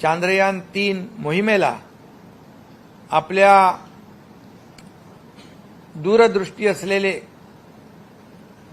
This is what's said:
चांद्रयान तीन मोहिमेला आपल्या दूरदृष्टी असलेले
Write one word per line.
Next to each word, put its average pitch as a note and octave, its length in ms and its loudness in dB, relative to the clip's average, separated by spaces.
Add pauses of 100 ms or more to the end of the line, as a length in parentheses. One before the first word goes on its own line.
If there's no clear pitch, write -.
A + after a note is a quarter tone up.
चांद्रयान F#3+ 580 0
तीन F#3+ 480 -4 (120)
मोहिमेला E3 580 0 (1300)
आपल्या F#3+ 680 4 (2250)
दूरदृष्टी G3+ 720 0
असलेले G3 540 -4 (1500)